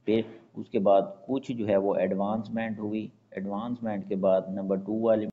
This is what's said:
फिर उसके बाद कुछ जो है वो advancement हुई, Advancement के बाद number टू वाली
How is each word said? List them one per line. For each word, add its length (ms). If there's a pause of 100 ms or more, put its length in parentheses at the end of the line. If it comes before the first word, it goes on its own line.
फिर 180 (340)
उसके 200
बाद 480
कुछ 260
जो 140
है 100
वो 200
advancement 840
हुई, 340 (260)
Advancement 720
के 60
बाद 400
number 220
टू 240
वाली 320